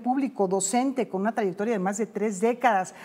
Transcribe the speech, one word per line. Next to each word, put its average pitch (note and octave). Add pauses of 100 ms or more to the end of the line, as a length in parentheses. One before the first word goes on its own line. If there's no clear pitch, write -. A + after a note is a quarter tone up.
público, B3
docente, A3+
con F#3+
una A3
trayectoria G#3
de G3+
más G3
de G#3+
tres G3+
décadas, A3+ (100)